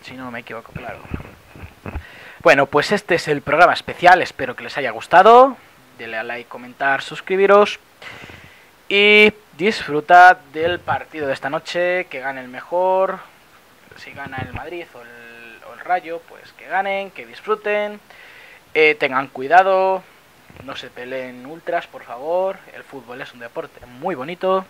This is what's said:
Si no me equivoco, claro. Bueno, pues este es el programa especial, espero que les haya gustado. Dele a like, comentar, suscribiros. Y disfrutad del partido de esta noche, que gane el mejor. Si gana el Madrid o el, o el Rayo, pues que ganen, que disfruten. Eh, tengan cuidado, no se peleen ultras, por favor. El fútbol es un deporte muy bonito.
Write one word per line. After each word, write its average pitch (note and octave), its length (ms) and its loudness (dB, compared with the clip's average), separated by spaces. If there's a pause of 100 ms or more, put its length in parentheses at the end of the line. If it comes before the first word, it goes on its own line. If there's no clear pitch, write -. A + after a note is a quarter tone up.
Si - 100 -18
no B2+ 180 -16
me A#2+ 80 -14
equivoco, A2+ 320 -18
claro. A2+ 280 -14 (1400)
Bueno, C#3+ 260 4
pues - 240 0
este G3 240 -2
es D#3+ 120 -4
el D3 140 -2
programa D3+ 320 4
especial, F3 480 2
espero B2 340 -8
que - 80 -18
les A#2 140 -12
haya C3 140 -6
gustado. A3 680 6 (400)
Dele A2+ 200 -12
a A2 60 -8
like, A#2+ 240 -12
comentar, C3 540 -4
suscribiros. G3 760 2 (1080)
Y G#3 460 6 (240)
disfrutad F3 800 6 (160)
del E3 260 -4
partido D3+ 460 -8
de C3+ 80 -4
esta C3+ 160 -8
noche, F3 560 -4
que C3+ 140 -14
gane C3 220 -10
el B2+ 60 -16
mejor. F#3 720 -2 (760)
Si - 160 -20
gana C3+ 260 -14
el B2 160 -12
Madrid E3 400 -14
o B2 80 -20
el, A#2 680 -20
o A#2+ 60 -20
el A#2 60 -20
Rayo, E3 500 -4
pues - 240 -20
que A2+ 140 -20
ganen, G3 420 -4
que B2 160 -18
disfruten. G#3 720 -6 (760)
Eh, D3+ 240 4
tengan C3+ 280 -4
cuidado, F#3 760 0 (640)
no C3 100 -14
se C3 140 -18
peleen B2+ 580 -14
ultras, E3+ 400 -8
por B2+ 160 -20
favor. F3 540 -6 (180)
El B2 80 -20
fútbol B2+ 380 -18
es - 120 -16
un B2 60 -20
deporte B2 480 -16
muy C3+ 260 -10
bonito. F3+ 560 -4